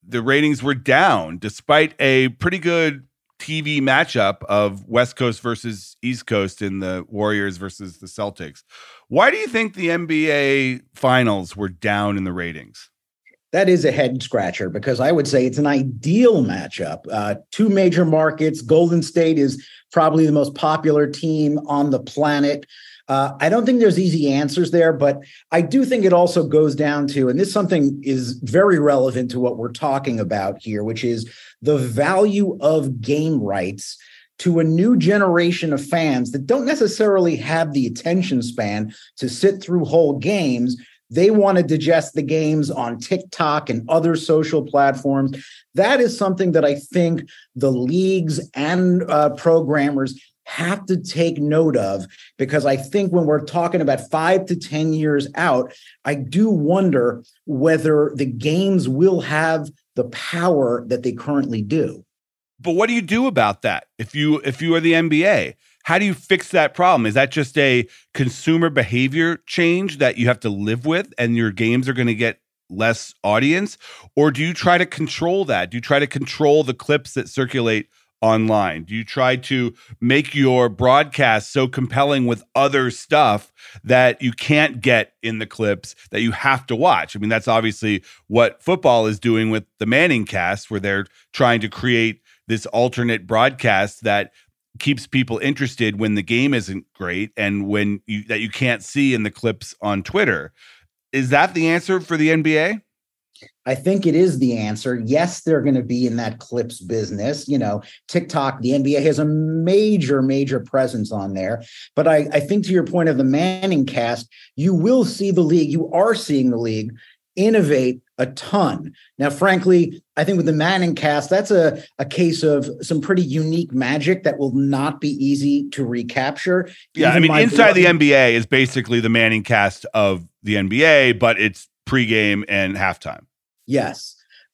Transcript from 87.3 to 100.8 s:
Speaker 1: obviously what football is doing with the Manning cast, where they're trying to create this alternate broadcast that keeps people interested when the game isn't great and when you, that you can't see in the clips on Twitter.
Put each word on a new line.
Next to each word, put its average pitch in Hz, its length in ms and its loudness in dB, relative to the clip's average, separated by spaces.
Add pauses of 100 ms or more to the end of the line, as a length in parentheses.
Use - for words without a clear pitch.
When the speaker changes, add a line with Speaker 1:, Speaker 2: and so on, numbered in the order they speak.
Speaker 1:
obviously 110 540 -2 (260)
what 113 340 2
football 123 440 2
is 104 140 -4
doing 113 300 0
with 110 140 -4 (140)
the 117 80 -4
Manning 131 380 2
cast, 95 460 -6
where 104 100 -6
they're 98 260 -4 (280)
trying 117 260 2
to 107 80 -6
create 117 540 -2 (260)
this 110 180 -4
alternate 117 600 -2
broadcast 113 760 0
that 101 280 -2 (460)
keeps 143 280 -2
people 127 320 -2
interested 120 640 -4
when 107 140 0
the 101 80 -2
game 123 300 0
isn't 95 320 -6 (100)
great 92 420 -8
and 101 320 -2
when 104 380 -2
you, 104 180 -8
that 110 160 -6
you 110 80 -6
can't 117 340 -4
see 139 320 -2
in 110 80 -2
the 104 80 -4
clips - 500 -6
on 101 220 -4
Twitter. 104 500 -2 (600)